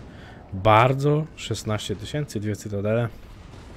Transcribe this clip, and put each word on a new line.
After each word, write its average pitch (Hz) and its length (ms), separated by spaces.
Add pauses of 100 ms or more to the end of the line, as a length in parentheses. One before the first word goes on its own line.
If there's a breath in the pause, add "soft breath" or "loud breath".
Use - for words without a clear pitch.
(520 loud breath)
Bardzo, 135 760 (100)
szesnaście 107 600
tysięcy, 139 440
dwie 104 160
cytadele. 107 520 (680)